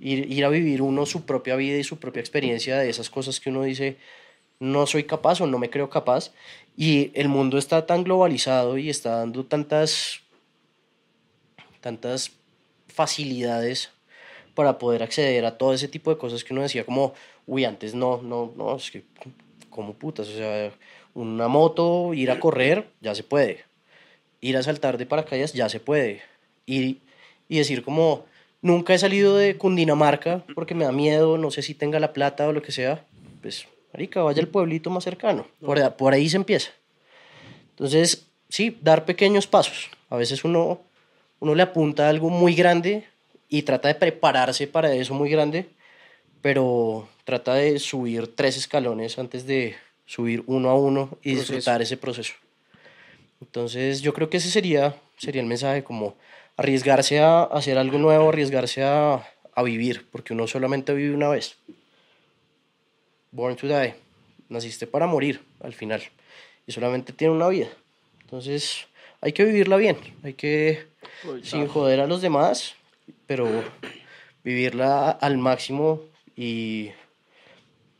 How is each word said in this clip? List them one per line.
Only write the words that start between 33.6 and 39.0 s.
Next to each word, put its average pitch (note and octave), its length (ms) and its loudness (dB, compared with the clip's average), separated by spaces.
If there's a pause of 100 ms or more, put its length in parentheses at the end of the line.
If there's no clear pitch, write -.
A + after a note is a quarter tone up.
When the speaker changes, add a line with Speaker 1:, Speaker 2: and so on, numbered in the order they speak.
Speaker 1:
marica, D3 300 -4
vaya D3+ 180 2
al E3+ 80 0
pueblito E3 420 -2
más F3+ 140 -4
cercano. F#3 420 -2 (140)
Por, C#3+ 360 2
por C3+ 180 4
ahí D3 140 4
se D#3+ 80 0
empieza. F#3+ 340 -2 (1000)
Entonces, D#3+ 560 0 (220)
sí, - 340 -2
dar D#3 220 6